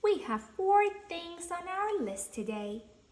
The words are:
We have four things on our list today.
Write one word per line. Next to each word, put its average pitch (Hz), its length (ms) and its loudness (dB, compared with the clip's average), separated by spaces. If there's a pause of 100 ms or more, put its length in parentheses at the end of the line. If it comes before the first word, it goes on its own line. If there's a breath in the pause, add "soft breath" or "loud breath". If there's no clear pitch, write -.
We 415 180 4
have 220 220 -2 (140)
four 403 260 6 (260)
things 339 420 -10
on 349 180 -6
our 392 360 0
list 202 280 -6
today. 208 520 -6 (260)